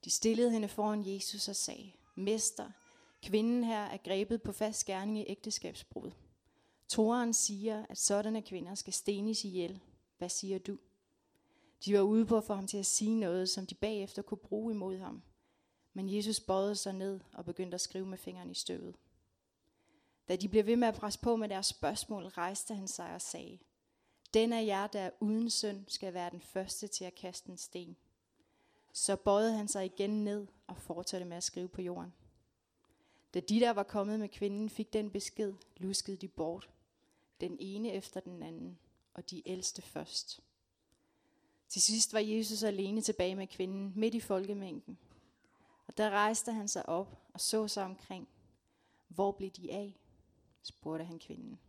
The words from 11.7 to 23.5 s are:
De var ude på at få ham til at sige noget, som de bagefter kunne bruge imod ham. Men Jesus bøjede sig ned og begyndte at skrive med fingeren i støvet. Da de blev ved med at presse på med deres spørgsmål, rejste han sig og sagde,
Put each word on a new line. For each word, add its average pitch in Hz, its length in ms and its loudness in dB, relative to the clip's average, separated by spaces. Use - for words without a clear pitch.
De 202 100 4
var 202 80 12
ude 214 240 8
på 226 100 6
at 214 80 4
få 214 100 0
ham 196 120 -4
til 202 120 -2
at 196 80 0
sige 214 280 4
noget, 185 340 4
som 190 180 0
de - 80 -8
bagefter 202 480 -2
kunne 202 160 -4
bruge 220 340 -2
imod 190 260 -2
ham. 185 240 -10
Men 190 240 -2
Jesus 208 240 0
bøjede 196 360 2
sig 196 160 -4
ned 190 280 -4
og - 120 -12
begyndte 175 300 -6
at 180 60 -4
skrive 190 260 -4
med 190 120 -8
fingeren 180 320 -12
i 180 40 -10
støvet. 180 420 -6
Da 180 80 2
de 190 120 0
blev 202 180 6
ved 233 100 6
med 240 120 6
at 220 60 0
presse 208 240 -4
på 233 180 4
med 214 120 0
deres 196 180 -2
spørgsmål, 185 600 -2
rejste 190 480 -4
han 190 140 -6
sig 175 260 -6
og 180 80 -8
sagde, 175 360 -10